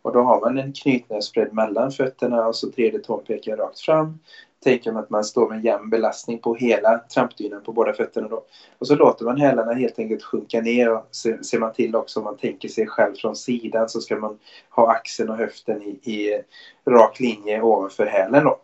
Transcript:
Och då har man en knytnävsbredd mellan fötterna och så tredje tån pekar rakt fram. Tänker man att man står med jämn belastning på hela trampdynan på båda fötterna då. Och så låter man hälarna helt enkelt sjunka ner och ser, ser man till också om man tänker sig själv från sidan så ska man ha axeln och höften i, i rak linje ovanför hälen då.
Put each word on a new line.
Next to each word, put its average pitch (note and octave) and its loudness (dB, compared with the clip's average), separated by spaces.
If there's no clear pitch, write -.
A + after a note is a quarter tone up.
Och A#2+ -6
då B2 6
har B2 4
man B2 -2
en C#3 -6
knytnävsbredd A2+ -2
mellan A2 -2
fötterna A#2+ -2
och A2+ -2
så - -6
tredje G#2+ 0
tån G#2 -8
pekar G#2+ -6
rakt G2 -6
fram. D#3 0
Tänker A#2+ 2
man A2 -6
att - -14
man G#2+ 0
står A2+ 0
med A2 -8
jämn G#2+ 0
belastning A2+ -2
på A#2 -2
hela A2+ 2
trampdynan G#2 -4
på - -10
båda A2+ 2
fötterna A2+ -4
då. A2 -8
Och B2 -8
så D3 6
låter C3 4
man B2 -2
hälarna A#2+ 2
helt B2 -2
enkelt A2 -6
sjunka A2 -4
ner A#2 2
och A2 -4
ser, A2+ -2
ser - -2
man A2+ -2
till A2+ -2
också - -2
om A2 -6
man G#2 -8
tänker - -8
sig A2 -2
själv G#2 0
från A2 -6
sidan A2+ -4
så A2+ -8
ska A2 -6
man G#2+ -8
ha A#2 4
axeln - -2
och A2 -6
höften G#2+ -6
i, G2+ -12
i G#2 -4
rak A#2+ 6
linje G#2+ -2
ovanför G#2 2
hälen G#2 4
då. C#3 2